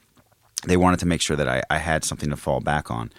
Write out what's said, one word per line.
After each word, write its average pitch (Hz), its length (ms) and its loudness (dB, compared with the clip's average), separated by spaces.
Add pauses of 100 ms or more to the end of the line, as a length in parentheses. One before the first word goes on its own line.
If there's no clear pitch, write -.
(680)
they 90 100 4
wanted 90 240 4
to 92 60 -2
make 85 140 0
sure - 160 -2
that 71 120 0
I, 64 200 0
I 76 100 0
had 78 260 0
something - 260 -4
to 71 60 -4
fall 69 240 -2
back 73 320 -2
on. 58 260 -6